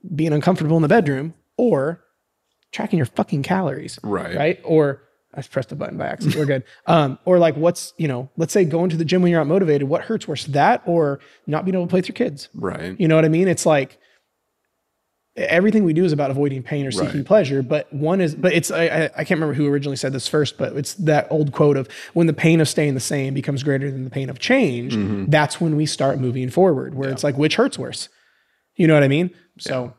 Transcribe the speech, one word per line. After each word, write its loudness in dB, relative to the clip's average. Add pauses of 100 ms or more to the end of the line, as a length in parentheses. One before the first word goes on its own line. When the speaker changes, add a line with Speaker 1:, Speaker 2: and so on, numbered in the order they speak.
(140)
Speaker 1:
Being 0
uncomfortable 2
in 4
the 2
bedroom 0 (240)
or 0 (680)
tracking -2
your 2
fucking -4
calories? -4
Speaker 2:
Right. -4
Speaker 1:
Right? -2
Or 2 (320)
I -12
just -14
pressed -6
the -10
button -8
by -4
accident. -2
We're 0
good. -2 (120)
<laughs> -20
Um, 2
or, 4
like, 4
what's, -2
you -2
know, -6
let's -4
say 4
going 0
to -2
the -2
gym 2
when 4
you're 4
not 0
motivated, 2
what -2
hurts -6
worse? -6
That 2
or 0 (280)
not -2
being 0
able -2
to -8
play 2
with 0
your -12
kids? -6
Speaker 2:
Right. -6
Speaker 1:
You 2
know 6
what 6
I 2
mean? 2
It's 0
like, 2 (1400)
everything 2
we 2
do 2
is 2
about -2
avoiding -2
pain -4
or -6
seeking -2
Speaker 2:
Right. -4
Speaker 1:
pleasure, 4
but -4
one 0
is, 0
but 0
it's, 0
I, 0
I, 0 (140)
I -4
can't -4
remember 0
who 0
originally -2
said -4
this -6
first, 0
but -6
it's -6
that 2
old 0
quote 4
of, -4 (240)
"When 4
the 2
pain 4
of 2
staying 0
the -4
same -4
becomes -4
greater -2
than -8
the -12
pain -6
of -12
change," 0
Speaker 2:
Mm-hmm. -2
Speaker 1:
that's 2
when 0
we 0
start -2
moving -4
forward, 0
where -6
Speaker 2:
Yeah. -4
Speaker 1:
it's -6
like, -2
which 0
hurts 0
worse? -10 (680)
You 4
know 6
what 6
I 4
mean? 0
Speaker 2:
Yeah. -20 (220)
Speaker 1:
So. -6